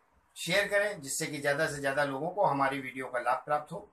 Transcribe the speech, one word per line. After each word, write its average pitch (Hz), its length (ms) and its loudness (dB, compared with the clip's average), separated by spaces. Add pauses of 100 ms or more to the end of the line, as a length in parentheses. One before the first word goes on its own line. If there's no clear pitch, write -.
(360)
शेयर 190 340 2
करें, 202 320 2
जिससे 139 260 -4
कि 147 120 -6
ज़्यादा 143 280 2
से 143 120 -4
ज़्यादा 139 240 2
लोगों 139 260 -2
को 185 160 2
हमारी 139 340 2
वीडियो 131 280 -6
का 123 120 -2
लाभ 120 260 0
प्राप्त 151 260 -2
हो। - 220 -12